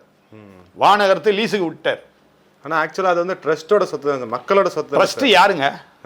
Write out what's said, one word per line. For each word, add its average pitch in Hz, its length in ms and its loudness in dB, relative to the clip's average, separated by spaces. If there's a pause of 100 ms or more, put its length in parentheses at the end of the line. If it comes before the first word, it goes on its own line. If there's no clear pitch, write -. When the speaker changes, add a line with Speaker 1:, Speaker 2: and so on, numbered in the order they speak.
(320)
Speaker 1:
ம். 98 500 -18
Speaker 2:
வானகரத்தை 190 560 4
லீஸுக்கு 196 300 -2
விட்டார். 147 340 -6 (600)
Speaker 1:
ஆனா, 156 200 -2
ஆக்சுவலா 180 280 -2
அது 170 120 -2
வந்து 180 180 -8
ட்ரஸ்டோட 160 400 0
சொத்து 143 260 -6
தான் 139 100 -2
சார், 120 220 -8
மக்களோட 196 260 2
சொத்து 151 300 -6
தான் 185 100 4
Speaker 2:
ட்ரஸ்ட் - 240 -2
Speaker 1:
சார். 196 220 4
Speaker 2:
யாருங்க? 143 200 -2 (340)